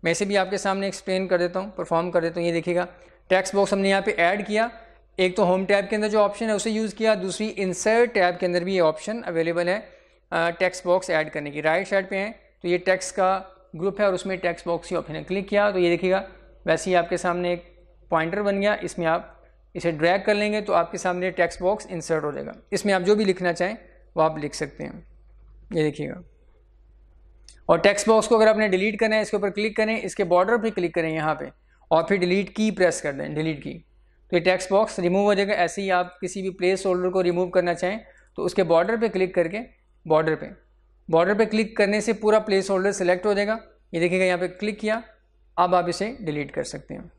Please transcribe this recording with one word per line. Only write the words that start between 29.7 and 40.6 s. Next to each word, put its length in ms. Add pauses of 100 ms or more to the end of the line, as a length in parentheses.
करें, 260
इसके 220
बॉर्डर 340
पे 120
क्लिक 240
करें 200
यहाँ 200
पे 160 (400)
और 120
फिर 160
डिलीट 380
की 140
प्रेस 300
कर 120
दें, 220
डिलीट 280
की, 220 (460)
तो 60
ये 40
टेक्स्ट 300
बॉक्स 300
रिमूव 220
हो 120
जाएगा। 200
ऐसे 280
ही 80
आप 300
किसी 220
भी 80
प्लेस 360
होल्डर 220
को 120
रिमूव 280
करना 260
चाहें 260 (360)
तो 60
उसके 200
बॉर्डर 340
पे 120
क्लिक 260
करके, 240 (480)
बॉर्डर 280
पे, 160 (600)